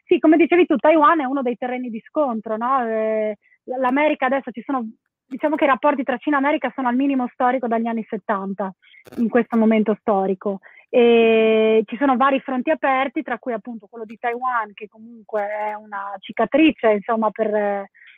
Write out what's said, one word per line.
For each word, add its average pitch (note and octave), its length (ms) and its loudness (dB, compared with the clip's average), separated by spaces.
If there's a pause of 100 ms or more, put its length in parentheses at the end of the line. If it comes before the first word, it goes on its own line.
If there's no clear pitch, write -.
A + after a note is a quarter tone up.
sì, E4+ 140 2
come D#4+ 180 6
dicevi E4+ 280 4
tu, D#4 100 2
Taiwan D#4 460 4
è C4 40 -4
uno C#4 160 -4
dei B3 160 -4
terreni B3 320 -6
di A3 160 -10
scontro, A3+ 500 -4
no? B3 320 -2
Eh, A3 500 -2 (260)
l-, B3+ 160 -8
l'America C#4 480 0
adesso C4 240 -4
ci A3 120 -14
sono, B3+ 240 -4 (380)
diciamo D4+ 300 -4
che D#4+ 80 0
i C#4+ 40 4
rapporti C#4 360 0
tra B3 140 -4
Cina D4 200 -2
e - 20 2
America C#4 360 0
sono C4 120 -2
al A#3+ 80 0
minimo C4 380 0
storico B3 340 0
dagli A3+ 200 -2
anni A3+ 200 -4
settanta G3 640 -6 (460)
in A#3 120 0
questo A#3 280 0
momento A3 420 2
storico. G3 600 -2 (340)
E A3+ 920 4
ci A3+ 100 -10
sono C4+ 200 2
vari C4+ 240 2
fronti B3+ 280 -6
aperti, C4+ 540 -2
tra A#3+ 160 -8
cui B3 140 -8
appunto A3 340 -12
quello A3+ 180 -14
di G#3+ 140 -20
Taiwan, A#3+ 560 -4
che A3 120 -18
comunque A3 540 -10
è G#3 320 -6
una G3+ 460 -12
cicatrice, A#3+ 720 0
insomma, G#3+ 400 0
per, G#3 580 -2 (280)